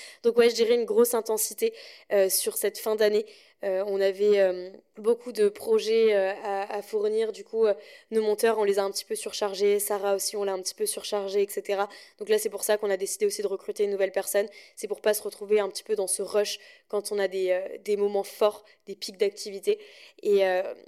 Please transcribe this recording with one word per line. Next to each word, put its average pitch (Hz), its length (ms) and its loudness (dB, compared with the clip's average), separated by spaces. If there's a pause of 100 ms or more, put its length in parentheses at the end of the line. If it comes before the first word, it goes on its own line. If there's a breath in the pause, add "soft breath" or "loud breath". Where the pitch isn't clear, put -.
(240 loud breath)
Donc 233 140 2
ouais, 233 100 6
je 233 60 2
dirais 226 200 2
une 240 120 0
grosse 226 280 4
intensité, 220 580 -2 (380 loud breath)
euh, 196 200 4
sur - 260 -2
cette 202 220 -2
fin 220 180 -2
d'année. 214 300 4 (380 loud breath)
Euh, 190 220 -2
on 196 160 0
avait, 202 360 4
euh, 180 300 2 (300)
beaucoup 233 340 -2
de 208 160 4
projets, 220 640 2
euh, 190 180 2 (120)
à, 202 320 -4
à 208 60 -6
fournir. 214 500 -2
Du 196 100 -16
coup, 226 220 0
euh, 208 80 4 (380 loud breath)
nos 220 100 2
monteurs, 214 380 2
on 208 60 2
les 196 140 2
a 196 60 0
un 196 60 -2
petit - 160 -8
peu 220 80 -6
surchargés. 202 640 0
Sarah 202 360 -2
aussi, 190 220 -4
on 202 80 -4
l'a 196 80 -2
un 185 80 -4
petit - 140 -8
peu 214 100 -4
surchargée, 202 580 -2
et 196 60 0
cetera. 202 400 -4 (300 loud breath)
Donc 202 100 -10
là, 220 100 4
c'est 208 120 -2
pour 202 140 -8
ça 214 120 2
qu'on 208 140 -4
a 190 80 0
décidé 196 260 -4
aussi 202 160 -2
de 202 60 -2
recruter 196 380 -4
une 202 60 -2
nouvelle 196 220 0
personne. 202 340 0 (300 loud breath)
C'est 208 120 -12
pour 202 120 -8
pas 214 140 2
se - 80 -4
retrouver 208 360 -2
un 196 120 0
petit - 140 -12
peu 214 120 -2
dans 196 100 -2
ce - 140 -4
rush 208 380 -2 (300 loud breath)
quand 208 240 -4
on 208 60 -2
a 196 100 0
des, 185 220 -2
euh, 185 320 -2
des 208 140 0
moments 202 280 0
forts, - 380 0 (240 soft breath)
des 196 80 -12
pics 196 220 -14
d'activité. 202 640 -2 (440 loud breath)
Et, 196 240 4
euh, 185 160 2 (260)